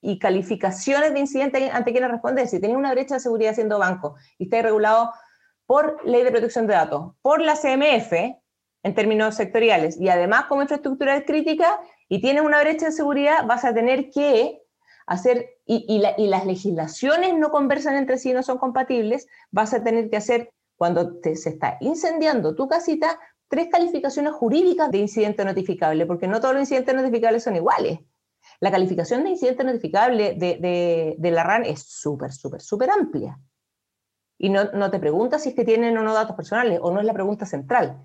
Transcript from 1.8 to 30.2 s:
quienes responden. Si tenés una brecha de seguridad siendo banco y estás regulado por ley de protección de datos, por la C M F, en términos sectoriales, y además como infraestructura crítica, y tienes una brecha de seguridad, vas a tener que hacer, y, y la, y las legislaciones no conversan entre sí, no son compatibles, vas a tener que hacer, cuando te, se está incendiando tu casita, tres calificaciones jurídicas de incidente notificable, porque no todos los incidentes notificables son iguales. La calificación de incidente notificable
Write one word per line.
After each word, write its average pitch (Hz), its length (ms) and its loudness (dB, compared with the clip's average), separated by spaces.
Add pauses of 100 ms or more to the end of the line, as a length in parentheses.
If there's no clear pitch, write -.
quienes 254 200 0
responden. 247 360 -2
Si 190 120 -2
tenés 208 160 0
una 269 160 0
brecha 262 240 -2
de 254 40 -2
seguridad 226 360 0
siendo 214 240 0
banco 185 360 -2 (220)
y 180 60 -6
estás 226 200 0
regulado 220 480 2 (540)
por 302 400 2
ley 240 180 4
de 247 80 4
protección 226 360 0
de 208 60 2
datos, 156 480 0
por 302 200 4
la 311 140 2
C 302 160 0
M 277 240 4
F, 214 420 -2 (460)
en 196 100 -2
términos 214 420 2
sectoriales, 214 640 2
y 185 80 0
además 190 380 4
como 277 160 0
infraestructura 277 640 -2
crítica, 320 540 0 (280)
y 185 140 -2
tienes 277 220 2
una 294 180 4
brecha 311 240 0
de 311 80 -2
seguridad, 285 520 2
vas 240 200 0
a 240 80 2
tener 254 380 0
que 277 500 2 (460)
hacer, 240 420 0 (160)
y, 233 240 0
y 214 80 2
la, 202 200 2
y 214 100 2
las 190 180 0
legislaciones 196 880 0
no 311 160 2
conversan 277 460 0
entre 262 220 0
sí, 254 160 -2
no 254 100 0
son 254 160 -4
compatibles, 247 680 -2 (240)
vas 214 220 0
a 220 100 0
tener 226 260 0
que 214 60 -2
hacer, 233 380 -2 (240)
cuando 170 420 0
te, 160 160 -2
se 160 140 -8
está 156 320 -6
incendiando 311 720 0
tu 269 140 -4
casita, 320 500 0 (300)
tres 330 200 0
calificaciones 302 640 0
jurídicas 302 600 2
de 196 80 0
incidente 208 440 0
notificable, 180 600 0
porque 175 220 -4
no 208 120 -2
todos 262 140 2
los 277 80 0
incidentes 262 340 0
notificables 233 480 0
son 208 140 -2
iguales. - 420 0 (640)
La 190 100 0
calificación 190 520 0
de 381 80 0
incidente 254 340 0
notificable 220 680 0